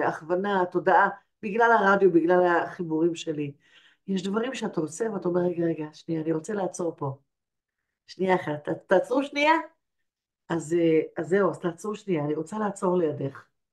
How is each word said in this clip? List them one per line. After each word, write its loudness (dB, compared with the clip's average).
אה, 2
הכוונה, -2
תודעה, 4
בגלל 2
הרדיו, 4
בגלל 4
החיבורים 0
שלי. -8
יש -2
דברים -4
שאתה -8
עושה -6
ואתה -6
אומר, 0
"רגע, -2
רגע, -4
שנייה, -8
אני -2
רוצה -6
לעצור -6
פה." -8
שנייה -2
אחת, -4
ת-, -8
תעצרו 2
שנייה. 2
אז, -2
אה, 4
אז -6
זהו, 2
אז -6
תעצרו -6
שנייה, -4
אני -2
רוצה -6
לעצור -2
לידך. -4